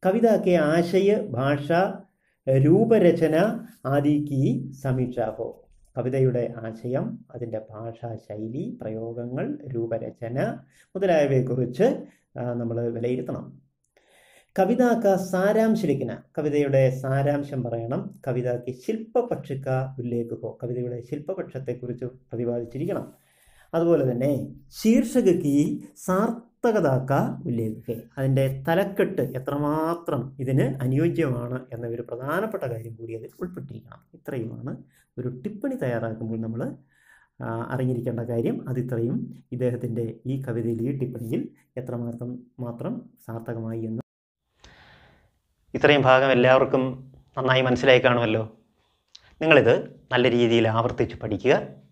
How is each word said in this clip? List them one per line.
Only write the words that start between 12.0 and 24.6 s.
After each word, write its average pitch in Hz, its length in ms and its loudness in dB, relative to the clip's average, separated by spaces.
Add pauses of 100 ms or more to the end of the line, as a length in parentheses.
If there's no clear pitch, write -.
ആ, 123 140 -4
നമ്മൾ 117 360 -4
വിലയിരുത്തണം. 123 760 -6 (960)
"കവിത 220 240 4
കാ 226 340 4
സാരാംശ 208 680 2
ലിഖന." 131 340 0 (200)
കവിതയുടെ 143 520 4
സാരാംശം 135 720 -2
പറയണം. 117 520 -4 (140)
"കവിത 123 280 -2
കി 120 140 -8
ശില്പപക്ഷ 220 840 -4
കാ 131 460 -4
ഉല്ലേഖ 117 440 -4
ഹോ." 110 200 -10
കവിതയുടെ 123 380 -6
ശില്പപക്ഷത്തെക്കുറിച്ച് 131 1040 -8
പ്രതിപാദിച്ചിരിക്കണം. 120 1080 -6 (640)
അതുപോലെ 165 360 4
തന്നെ 123 380 0 (220)